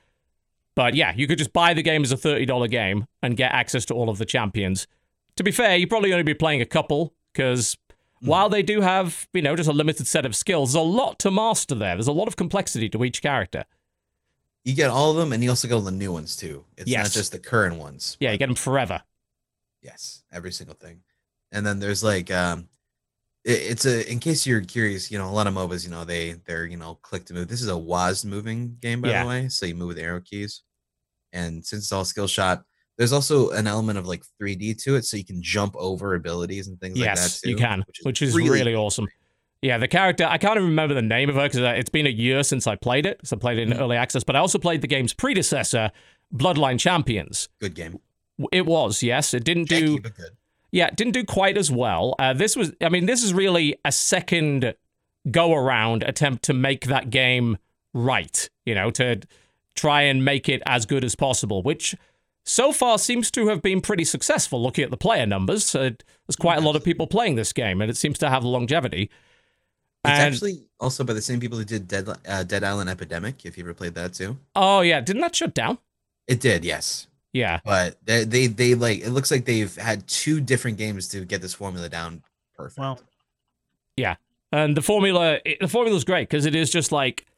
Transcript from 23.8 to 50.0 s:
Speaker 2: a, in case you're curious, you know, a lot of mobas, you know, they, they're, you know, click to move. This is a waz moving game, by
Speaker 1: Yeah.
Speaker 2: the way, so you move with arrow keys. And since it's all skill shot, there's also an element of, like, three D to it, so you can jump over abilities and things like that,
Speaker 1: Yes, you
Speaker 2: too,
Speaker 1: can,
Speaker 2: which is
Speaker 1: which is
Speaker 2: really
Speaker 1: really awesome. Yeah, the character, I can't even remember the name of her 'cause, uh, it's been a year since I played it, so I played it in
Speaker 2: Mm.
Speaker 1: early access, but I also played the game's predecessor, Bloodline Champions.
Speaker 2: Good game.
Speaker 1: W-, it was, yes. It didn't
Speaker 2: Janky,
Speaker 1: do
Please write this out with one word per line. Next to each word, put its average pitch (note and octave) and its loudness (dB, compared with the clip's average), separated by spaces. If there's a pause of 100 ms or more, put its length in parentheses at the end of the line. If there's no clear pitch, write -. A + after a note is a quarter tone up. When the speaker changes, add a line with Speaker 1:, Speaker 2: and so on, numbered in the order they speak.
Speaker 2:
a, A#2 0
in A#2 -4
case D#3+ -2
you're A#2 2
curious, G2 -4
you G#2+ -6
know, F#2+ -4
a F#2+ -6
lot G#2 2
of G2 -2
mobas, F2+ -4
you F2+ -12
know, E2+ -10
they, E2+ -6 (120)
they're, E2+ -8
you F2 -12
know, E2 -14
click F2+ -12
to - -18
move. F2 -6
This A#2+ -6
is G#2+ -4
a F2 -2
waz F2+ 0
moving A2+ -8
game, A#2+ -4
by A#2+ -2
Speaker 1:
Yeah. G2 0
Speaker 2:
the A#2+ -4
way, B2+ -4
so - -4
you E2+ -4
move F2 -6
with E2+ -8
arrow F2 -6
keys. G2+ -10 (720)
And E2+ -8
since G#2 -8
it's - -6
all F#2+ -2
skill G2+ -4
shot, F#2 0 (340)
there's A#2+ 2
also C#3 4
an G#2+ 0
element G#2+ 0
of, F2+ -6
like, F2+ -8 (140)
three G2+ -4
D G#2+ -6
to C3+ 0
it, A#2+ 0
so G#2+ -4
you G2 -8
can F2+ -8
jump G2+ -2
over F#2+ -4
abilities F2 -4
and F#2 -16
things F#2 -6
like G#2+ 2
that, F#2 0
Speaker 1:
Yes, F2 -2
you A#2+ -2
Speaker 2:
too, - -4
Speaker 1:
can, G#2+ 2
Speaker 2:
which - -20
is - -8
Speaker 1:
which C3 -2
is C3+ 2
Speaker 2:
really E3 4 (100)
Speaker 1:
really A#2 0
awesome. G#2 -2 (560)
Yeah, B2+ 2
the B2 0
character, F3+ 2
I E3 2
can't G#3 2
even F#3 2
remember D#3 2
the B2+ 0
name A#2 2
of C#3+ 2
her C#3 2
'cause, B2+ 0
uh, A#2+ 2
it's A#2+ -2
been D3+ -2
a C#3 2
year B2 2
since C3 0
I G#2+ 0
played C3 0
it, G3 -4
so - -6
I - -6
played A#2+ 0
it A#2 0
in A2 -2
Speaker 2:
Mm. A#2 0
Speaker 1:
early A#2+ 0
access, B2+ -2
but B2+ 0
I C#3 4
also F#3 2
played E3 0
the - -4
game's C3 0
predecessor, C#3+ 0 (420)
Bloodline C#3 2
Champions. C3 0 (100)
Speaker 2:
Good G2 -8
game. F2 -12 (380)
Speaker 1:
W-, - -4
it F#3 2
was, D3+ 2
yes. B2 0
It B2 0
didn't E3+ 0
Speaker 2:
Janky, E3 4
Speaker 1:
do D3 0